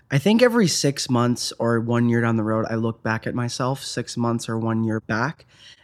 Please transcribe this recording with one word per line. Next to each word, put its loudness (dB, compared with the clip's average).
I 2
think 4
every 6
six 0
months 2
or 2
one 2
year 2
down 2
the 0
road, 0
I -4
look -2
back -4
at -6
myself -4
six -8
months -2
or -4
one -2
year -2
back, -4